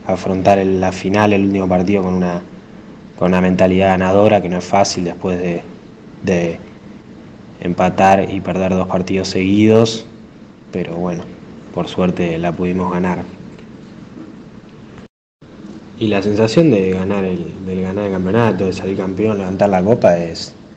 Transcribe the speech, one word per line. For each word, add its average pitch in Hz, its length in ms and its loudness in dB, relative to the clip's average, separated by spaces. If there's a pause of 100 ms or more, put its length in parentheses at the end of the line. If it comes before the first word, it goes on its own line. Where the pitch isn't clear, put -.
afrontar 95 540 0
el, 95 220 2
la 92 100 0
final, 101 420 0
el 98 120 2
último 98 240 0
partido 92 340 2
con 92 120 -2
una, 90 280 -2 (760)
con 90 120 2
una 92 120 4
mentalidad 92 500 4
ganadora 95 520 4
que 87 60 -6
no 90 100 -2
es 90 60 -6
fácil 98 400 0
después 90 340 -4
de, 87 240 -4 (600)
de 92 340 0 (1000)
empatar 95 680 2
y 98 120 -4
perder 92 340 -2
dos 92 140 0
partidos 92 400 -2
seguidos, 107 760 4 (680)
pero 85 220 -6
bueno, 87 300 -4 (500)
por 87 140 -4
suerte 87 500 -2
la 85 140 -2
pudimos 92 400 -2
ganar. 98 320 -4 (2750)
Y 113 80 -2
la 98 160 0
sensación 110 480 4
de 95 220 2
ganar 95 320 -2
el, 90 420 -6
del 92 160 -4
ganar 95 220 -4
el 98 80 -2
campeonato, 95 540 0
de 90 60 0
salir 95 240 -4
campeón, 101 420 -2
levantar 98 300 0
la 92 140 2
copa, 95 340 2
es 82 380 -8 (220)